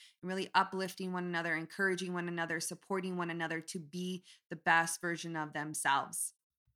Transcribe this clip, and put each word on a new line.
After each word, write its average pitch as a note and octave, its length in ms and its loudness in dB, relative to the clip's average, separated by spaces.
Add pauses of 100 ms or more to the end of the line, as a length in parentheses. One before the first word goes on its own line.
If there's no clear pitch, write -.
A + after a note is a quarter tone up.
(220)
and F3+ 80 -6
really F#3+ 240 -2
uplifting F#3 580 2
one F3+ 120 -2
another, E3+ 320 0
encouraging F3+ 580 0
one F3 140 -2
another, E3 320 -2
supporting F3+ 580 -4
one E3+ 140 -2
another E3 280 -2
to E3+ 200 -6
be F3+ 440 -4 (280)
the F3 40 -6
best E3 460 4
version E3+ 340 -2
of D3+ 180 -4
themselves. D3+ 800 0 (420)